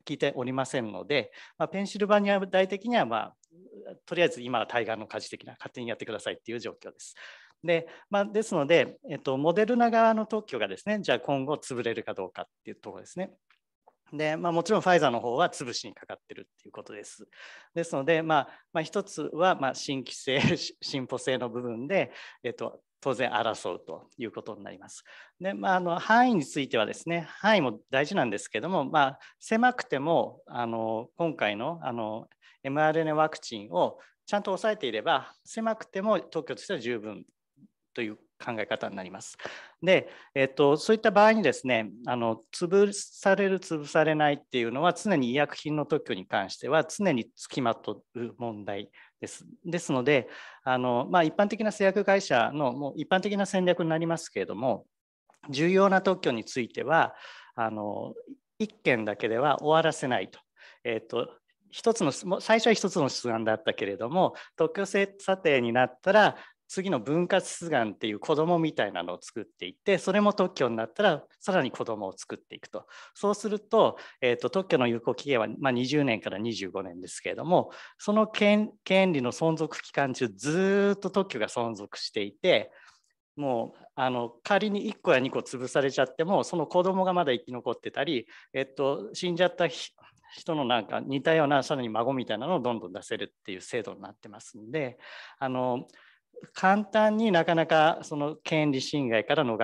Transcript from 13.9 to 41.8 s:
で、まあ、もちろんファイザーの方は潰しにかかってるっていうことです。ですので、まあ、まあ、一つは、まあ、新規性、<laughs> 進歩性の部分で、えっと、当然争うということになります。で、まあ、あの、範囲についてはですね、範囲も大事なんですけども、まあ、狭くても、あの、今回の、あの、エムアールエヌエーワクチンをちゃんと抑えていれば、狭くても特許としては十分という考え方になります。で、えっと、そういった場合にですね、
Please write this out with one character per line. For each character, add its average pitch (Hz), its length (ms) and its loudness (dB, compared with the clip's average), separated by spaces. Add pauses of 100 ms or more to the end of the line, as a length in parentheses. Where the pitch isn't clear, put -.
で、 156 240 -2
ま 175 120 -2
あ、 170 40 0
も 170 100 2
ち 196 100 0
ろ 196 60 4
ん - 20 4
フ - 80 2
ァ 180 80 8
イ - 20 8
ザ 151 100 6
ー - 20 6
の 117 100 0
方 120 160 -2
は 170 140 2
潰 123 220 -8
し - 140 -8
に 98 80 -16
か - 120 -20
か 98 80 -12
っ - 120 -16
て 107 80 -18
る - 180 -18
っ - 80 -20
て - 60 -20
い - 20 -20
う - 40 -20
こ 104 100 -16
と 110 100 -18
で 104 120 -14
す。 - 240 -20 (460)
で 170 100 -2
す 170 100 -6
の - 100 -2
で、 165 180 4
ま 160 160 4
あ、 127 100 0 (240)
ま 170 80 -2
あ、 - 20 -4
一 190 200 -4
つ 160 200 -10 (100)
は、 175 220 2
ま 135 160 -2
あ、 131 40 -8
新 135 260 -4
規 - 120 -12
性、 135 280 -2
<laughs> - 400 -2
進 131 260 -6
歩 127 120 -6
性 127 200 -2
の 123 100 -6
部 120 140 -6
分 120 240 -6
で、 170 260 0 (300)
え 123 80 -4
っ - 40 -10
と、 - 260 -10 (200)
当 131 140 0
然 120 160 0
争 107 440 -2
う - 100 -12
と - 340 -14
い 117 80 -6
う - 40 -8
こ 113 120 -12
と 107 140 -14
に 101 60 -20
な 98 80 -14
り - 80 -18
ま - 100 -20
す。 - 160 -20 (360)
で、 196 140 -6
ま 196 180 -2
あ、 185 40 4
あ 185 40 2
の、 175 180 -2
範 240 340 6
囲 - 20 4
に 147 100 2
つ - 160 -4
い 131 80 -4
て 131 80 -2
は 107 100 4
で - 80 -6
す - 140 -10
ね、 170 200 -4
範 214 300 2
囲 - 20 4
も 120 200 -2 (100)
大 135 140 2
事 147 100 -6
な 160 100 2
ん 117 60 0
で 101 80 -4
す - 100 -10
け 110 120 -4
ど 147 80 -6
も、 170 160 0
ま 151 160 2
あ、 135 180 2 (200)
狭 233 340 2
く 247 120 -8
て 143 140 -2
も、 147 480 0
あ 120 200 -6
の、 113 500 -4
今 165 200 -2
回 107 200 0
の、 156 260 -6
あ 135 100 -6
の、 110 360 -8 (340)
エ 135 80 -8
ム 147 120 0
ア 156 80 4
ー - 20 -2
ル 165 80 2
エ 160 40 0
ヌ 156 60 0
エ - 20 0
ー 151 40 0
ワ 156 120 4
ク - 120 -10
チ 104 240 -12
ン 110 60 -18
を 160 280 0 (280)
ち - 80 -4
ゃ 202 60 0
ん - 20 -16
と 202 80 -6
抑 214 220 0
え 202 40 -4
て 147 100 -6
い 110 60 -2
れ 107 100 -4
ば、 139 300 0 (120)
狭 226 320 -4
く - 80 -16
て 190 180 -8
も 208 180 2
特 - 260 -8
許 135 80 -6
と - 80 -12
し - 40 -16
て 202 80 -6
は 151 40 -6
十 117 200 -4
分 101 260 -12 (680)
と 123 80 -6
い 107 80 -4
う 110 60 -14 (220)
考 - 200 -8
え 104 80 -4
方 - 220 -4
に 98 80 -10
な 95 60 -10
り 92 80 -12
ま 92 100 -16
す。 - 160 -16 (460)
で、 175 260 4 (260)
え 135 100 4
っ 135 100 -2
と、 147 220 6
そ 185 160 2
う 220 40 6
い - 20 -8
っ - 20 -8
た 226 100 4
場 208 160 8
合 220 60 8
に 220 100 2
で 135 100 4
す - 140 -6
ね、 113 240 2 (160)